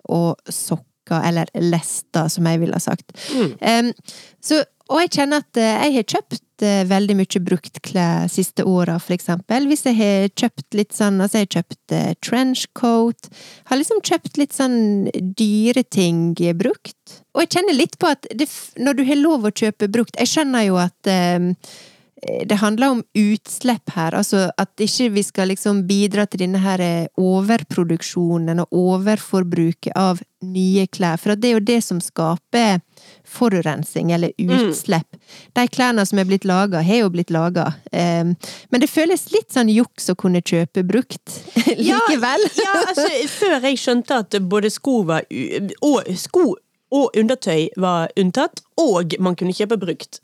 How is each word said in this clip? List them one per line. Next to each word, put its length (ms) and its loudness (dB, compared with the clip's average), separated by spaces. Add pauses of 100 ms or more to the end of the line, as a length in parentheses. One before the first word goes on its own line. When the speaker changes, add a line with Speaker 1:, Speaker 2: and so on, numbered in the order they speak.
Speaker 1:
og 300 0 (100)
sokker, 720 -6
eller 320 0
lester, 760 -2
som 180 0
jeg 140 0
ville 120 -2
ha 80 -4
sagt. 300 -6 (180)
Speaker 2:
Mm. 300 0
Speaker 1:
Em, 320 0 (500)
så, 200 0 (280)
og 140 2
jeg 80 -2
kjenner 320 0
at, 160 -4
eh, 240 2
jeg 120 2
har 200 0
kjøpt, 260 -6 (180)
eh, 260 2
veldig 300 2
mye 280 0
brukt 380 -4
klær 460 0
siste 380 -2
året, 360 0
for 120 -4
eksempel. 540 -2
Hvis 180 0
jeg 120 2
har 320 2
kjøpt 440 -6
litt 200 -2
sånn, 280 2
altså 220 0
jeg 60 -2
har 120 -2
kjøpt, 300 -10
eh, 300 0
trenchcoat, 1080 -2 (360)
har 120 -2
liksom 240 0
kjøpt 360 -4
litt 160 0
sånn 580 0 (240)
dyre 480 2
ting 500 2 (220)
brukt. 680 -6 (140)
Og 80 2
jeg 60 -2
kjenner 280 2
litt 220 0
på 100 2
at 240 -2
det 160 -2
f-, 280 -16
når 200 0
du 80 2
har 120 2
lov 280 2
å 80 0
kjøpe 380 -2
brukt, 260 0
jeg 100 0
skjønner 380 0
jo 120 2
at, 300 -2
em, 480 2 (880)
det 140 0
handler 320 2
om 80 0 (160)
utslipp 800 0
her, 180 -2
altså 420 0
at 220 -2
ikke 320 0
vi 160 0
skal 240 -2
liksom 380 0
bidra 420 2
til 140 -4
denne 180 0
her, 180 0
eh, 280 0 (100)
overproduksjonen 1400 0
og 100 -4
overforbruket 1300 0
av 240 0 (240)
nye 420 0
klær, 320 -2
for 140 0
at 80 -4
det 80 2
er 80 4
jo 80 0
det 180 2
som 180 -4
skaper 800 0 (440)
forurensning 840 -2
eller 260 0
Speaker 2:
Mm. 120 -2 (200)
Speaker 1:
utslipp. 480 -2 (360)
De 140 2
klærne 380 0
som 140 0
er 60 2
blitt 200 0
laget, 400 2
har 100 4
jo 140 2
blitt 220 -2
laget. 420 0 (180)
Em, 440 0 (340)
men 120 0
det 80 2
føles 420 0
litt 180 0
sånn 240 2
juks 360 0
å 60 0
kunne 280 0
kjøpe 420 0
brukt 560 -4 (140)
<laughs> 220 2
Speaker 2:
Ja, 200 2 (100)
Speaker 1:
likevel. 380 2 (100)
Speaker 2:
ja, 320 2
altså, 200 0 (200)
før 340 0
jeg 160 0
skjønte 420 0
at 100 -6 (200)
både 220 2
sko 320 0
var 280 0
u-, 380 -6 (120)
og 220 2 (140)
sko 380 0 (380)
og 220 2
undertøy 640 0
var 400 0
unntatt, 420 0 (180)
og 400 2
man 160 0
kunne 220 -4
kjøpe 240 -2
brukt. 440 -8